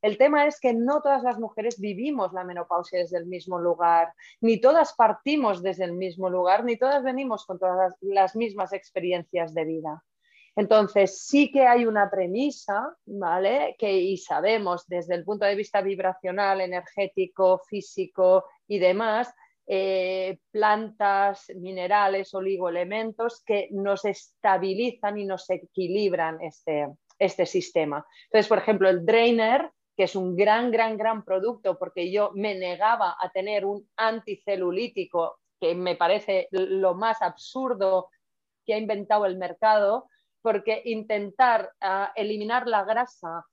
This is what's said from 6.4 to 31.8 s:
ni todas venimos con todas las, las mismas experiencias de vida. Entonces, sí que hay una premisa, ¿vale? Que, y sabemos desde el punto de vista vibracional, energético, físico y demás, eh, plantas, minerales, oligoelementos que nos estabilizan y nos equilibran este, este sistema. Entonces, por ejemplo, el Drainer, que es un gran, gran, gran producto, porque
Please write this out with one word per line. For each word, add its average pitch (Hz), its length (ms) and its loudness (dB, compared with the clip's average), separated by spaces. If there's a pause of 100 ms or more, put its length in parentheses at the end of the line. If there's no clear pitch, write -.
ni 233 140 -2
todas 269 260 0
venimos 254 420 -4
con 185 140 -10
todas 185 180 0
las, 185 240 0
las 196 340 0
mismas 202 380 -4
experiencias 175 800 -4
de 160 120 -2
vida. 160 380 -8 (520)
Entonces, 202 680 2
sí 285 280 2
que 269 160 6
hay 240 180 6
una 208 240 2
premisa, 208 840 -4 (140)
¿vale? 196 720 -2
Que, 202 160 -2
y 190 240 0
sabemos 180 680 -2
desde 175 260 -4
el 175 100 -4
punto 202 220 -4
de 202 80 2
vista 202 280 -2
vibracional, 190 800 -2
energético, 185 1080 0
físico 185 760 0 (220)
y 208 120 -2
demás, 214 520 2 (380)
eh, 190 680 -2 (100)
plantas, 208 1080 0
minerales, 190 760 0
oligoelementos 196 1120 -4
que 202 260 0
nos 196 340 -2
estabilizan 208 1120 -2
y 202 80 -6
nos 190 240 -8
equilibran 180 920 -2
este, 151 460 -4 (320)
este 190 260 2
sistema. 156 600 -2 (200)
Entonces, 214 220 2
por 214 120 4
ejemplo, 190 300 4
el 180 160 2
Drainer, 233 640 4 (280)
que 190 80 4
es 180 100 -6
un 185 220 -2
gran, 220 340 4
gran, 226 260 0
gran 220 280 -2
producto, 190 520 -2
porque 180 340 -6